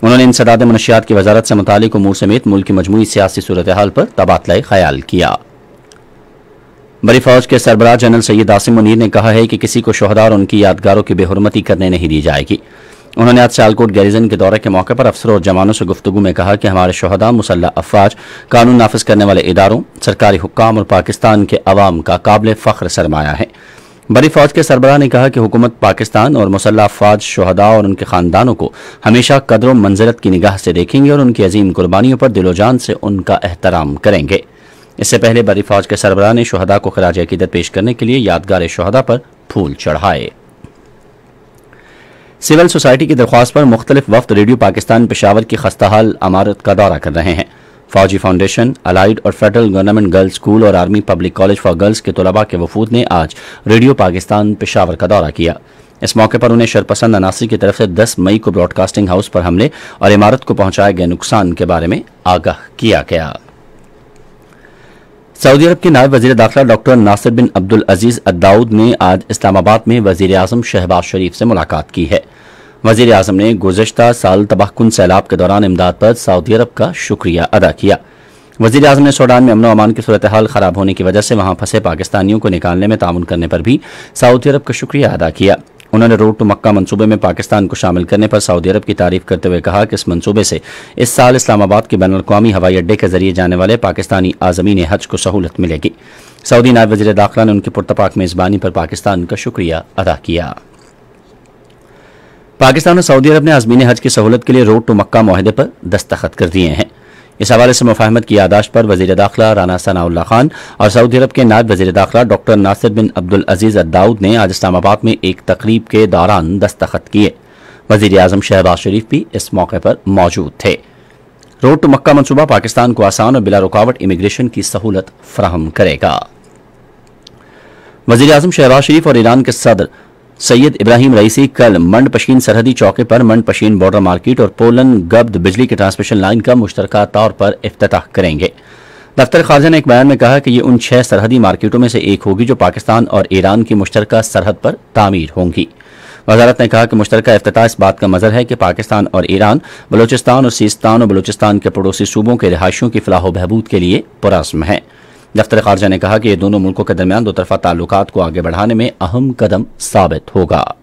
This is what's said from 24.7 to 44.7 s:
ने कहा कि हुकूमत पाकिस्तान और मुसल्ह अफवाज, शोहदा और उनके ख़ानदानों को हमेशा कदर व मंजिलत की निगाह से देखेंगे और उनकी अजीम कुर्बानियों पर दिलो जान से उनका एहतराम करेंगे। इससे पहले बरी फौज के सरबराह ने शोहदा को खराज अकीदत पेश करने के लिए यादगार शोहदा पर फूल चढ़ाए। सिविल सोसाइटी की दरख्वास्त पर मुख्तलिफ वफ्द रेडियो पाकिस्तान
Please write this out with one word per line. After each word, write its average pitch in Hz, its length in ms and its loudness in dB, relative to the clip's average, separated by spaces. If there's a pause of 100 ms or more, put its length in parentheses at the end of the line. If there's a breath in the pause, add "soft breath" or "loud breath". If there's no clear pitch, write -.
ने 139 100 2
कहा 123 200 2
कि 127 120 -2
हुकूमत 117 420 0
पाकिस्तान 110 540 0
और 104 120 2
मुसल्ह 104 360 2
अफवाज, 104 360 2
शोहदा 95 500 0
और 110 140 4
उनके 98 200 -4
ख़ानदानों 92 500 0
को - 180 -8 (320 loud breath)
हमेशा 123 360 2
कदर 113 280 0
व 131 60 4
मंजिलत 104 460 2
की 101 100 -2
निगाह 95 260 0
से - 160 -4
देखेंगे 139 380 0
और 143 100 2
उनकी 120 220 0
अजीम 95 300 2
कुर्बानियों 95 440 0
पर 131 140 0
दिलो 92 220 0
जान 107 260 0
से 117 140 -6
उनका 98 520 -4
एहतराम 87 520 -4
करेंगे। 87 460 -2 (560 soft breath)
इससे 113 200 -2
पहले 117 260 2
बरी 101 180 -2
फौज 98 240 -2
के 104 100 -6
सरबराह 98 360 0
ने 117 120 0
शोहदा 95 340 -2
को 98 120 -4
खराज 90 280 -2
अकीदत 90 340 -4
पेश 85 160 -4
करने 113 260 -4
के 117 120 -6
लिए 127 120 0
यादगार 90 500 -2
शोहदा 101 320 -2
पर 127 200 -2 (300)
फूल 80 260 -4
चढ़ाए। 80 540 -4 (2000 soft breath)
सिविल 165 260 4
सोसाइटी 147 380 2
की 151 80 0
दरख्वास्त 123 400 2
पर 147 120 2
मुख्तलिफ 135 440 0
वफ्द 117 220 0
रेडियो 107 260 2
पाकिस्तान 113 480 0